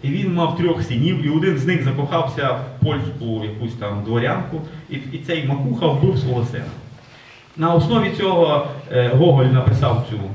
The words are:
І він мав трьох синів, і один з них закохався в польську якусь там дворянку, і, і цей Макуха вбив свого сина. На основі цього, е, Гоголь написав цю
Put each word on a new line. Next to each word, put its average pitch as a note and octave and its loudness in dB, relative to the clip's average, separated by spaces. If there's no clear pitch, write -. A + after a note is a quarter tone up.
І C3+ -2
він F#3 0
мав E3 0
трьох E3+ 0
синів, D3 0
і D3 0
один D#3+ 2
з C3 -2
них E3+ 0
закохався C#3+ -2
в - -4
польську A2+ -4
якусь G#2+ -6
там G2+ -6
дворянку, - -2
і, - -8
і - -10
цей D#3 -2
Макуха C#3 0
вбив D#3 2
свого B2 0
сина. D#2 -6
На E3 2
основі A3+ 4
цього, E3+ 2
е, B2 2
Гоголь C3+ 6
написав B2 4
цю A2 -4